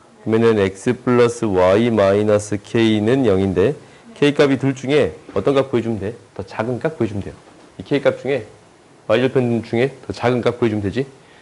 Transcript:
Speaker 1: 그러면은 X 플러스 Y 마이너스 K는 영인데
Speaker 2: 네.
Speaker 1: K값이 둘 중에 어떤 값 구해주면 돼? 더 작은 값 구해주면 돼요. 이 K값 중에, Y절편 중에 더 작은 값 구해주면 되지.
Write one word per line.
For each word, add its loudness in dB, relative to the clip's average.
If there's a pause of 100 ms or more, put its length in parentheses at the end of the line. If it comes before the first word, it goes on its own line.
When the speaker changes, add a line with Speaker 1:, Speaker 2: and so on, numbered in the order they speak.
(240)
Speaker 1:
그러면은 2
X -2
플러스 2
Y 4
마이너스 2
K는 2
영인데 2
Speaker 2:
네. -16 (380)
Speaker 1:
K값이 2
둘 -2
중에 0 (180)
어떤 0
값 0
구해주면 -2
돼? -8 (220)
더 -10
작은 -6
값 -6
구해주면 -4
돼요. -14 (460)
이 -12
K값 -2
중에, -4 (640)
Y절편 0
중에 -2 (100)
더 -8
작은 -2
값 -2
구해주면 0
되지. -4 (340)